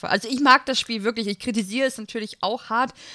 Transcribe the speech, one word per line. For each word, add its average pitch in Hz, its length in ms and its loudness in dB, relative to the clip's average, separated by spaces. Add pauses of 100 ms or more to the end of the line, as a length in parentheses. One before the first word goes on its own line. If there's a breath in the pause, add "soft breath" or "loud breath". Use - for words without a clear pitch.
Also - 260 0
ich 254 140 -2
mag 269 240 8
das 262 160 0
Spiel 220 240 -6
wirklich, 220 220 -2
ich 202 120 -2
kritisiere 226 480 -2
es 262 120 -4
natürlich 214 440 -8
auch 214 280 -4
hart, 247 240 0 (200 loud breath)